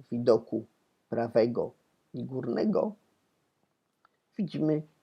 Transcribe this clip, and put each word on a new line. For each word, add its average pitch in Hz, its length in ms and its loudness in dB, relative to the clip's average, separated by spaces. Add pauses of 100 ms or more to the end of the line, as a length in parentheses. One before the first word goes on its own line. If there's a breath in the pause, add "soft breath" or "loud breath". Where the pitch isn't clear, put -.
(120)
widoku 120 540 2 (440)
prawego 117 600 0 (420)
i 123 100 -8
górnego, 131 720 -2 (1400)
widzimy, 156 440 -2 (220)